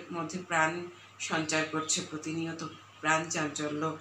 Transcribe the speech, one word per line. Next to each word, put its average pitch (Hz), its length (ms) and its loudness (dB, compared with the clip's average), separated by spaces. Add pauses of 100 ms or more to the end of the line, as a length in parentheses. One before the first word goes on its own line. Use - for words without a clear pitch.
(120)
মধ্যে 170 260 -2 (100)
প্রাণ 170 400 4 (300)
সঞ্চার 156 460 2
করছে, 156 360 0 (100)
প্রতিনিয়ত 160 540 -4 (360)
প্রাণ 160 280 4
চাঞ্চল্য 151 720 0